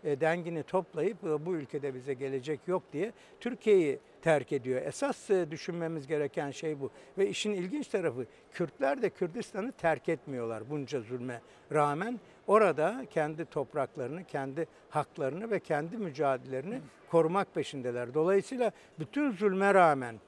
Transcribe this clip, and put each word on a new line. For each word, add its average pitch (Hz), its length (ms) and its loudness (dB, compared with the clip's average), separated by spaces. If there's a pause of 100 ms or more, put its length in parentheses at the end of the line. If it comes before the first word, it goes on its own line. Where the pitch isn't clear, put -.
e, 143 160 0
dengini 165 420 0
toplayıp, 185 600 -2
e, 151 220 -2
"Bu 185 80 -2
ülkede 143 400 -6
bize 131 200 -6
gelecek 135 520 -4
yok." 180 160 0 (100)
diye 196 200 -4 (280)
Türkiye'yi 196 580 4 (240)
terk 151 300 4
ediyor. 127 300 -2
Esas, 247 480 -4
e, 180 200 2
düşünmemiz 165 560 -6
gereken 147 440 -2
şey 151 300 -6
bu. 135 100 -4 (280)
Ve 196 100 4
işin 208 240 -2
ilginç 202 360 -4
tarafı, 131 380 -2 (260)
Kürtler 269 500 0
de 185 80 2
Kürdistan'ı 196 640 -6
terk 160 360 0
etmiyorlar 120 600 -4
bunca 143 300 -4
zulme 120 400 -8 (320)
rağmen. 156 480 0 (260)
Orada 202 640 4
kendi 160 340 -2
topraklarını, 143 800 -4
kendi 139 420 -4 (240)
haklarını 156 600 -2
ve 196 100 0
kendi 165 360 -2
mücadelelerini 139 840 -2 (300)
korumak 165 440 4
peşindeler. 123 600 -4
Dolayısıyla 196 580 2 (260)
bütün 277 340 -2
zulme 196 420 4
rağmen 135 420 6 (120)